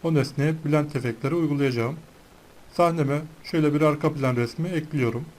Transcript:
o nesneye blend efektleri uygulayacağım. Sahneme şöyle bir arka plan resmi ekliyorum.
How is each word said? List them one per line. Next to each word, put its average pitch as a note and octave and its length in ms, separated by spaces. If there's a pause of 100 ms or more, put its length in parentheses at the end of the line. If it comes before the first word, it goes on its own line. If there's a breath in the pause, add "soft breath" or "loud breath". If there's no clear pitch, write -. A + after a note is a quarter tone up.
o E3 120
nesneye C#3+ 400 (100)
blend D3 300
efektleri B2+ 400
uygulayacağım. C#3+ 600 (760)
Sahneme D#3 480 (240)
şöyle D3+ 300
bir D3 60
arka D3+ 320
plan C3 240
resmi A#2+ 320
ekliyorum. D3 560 (140)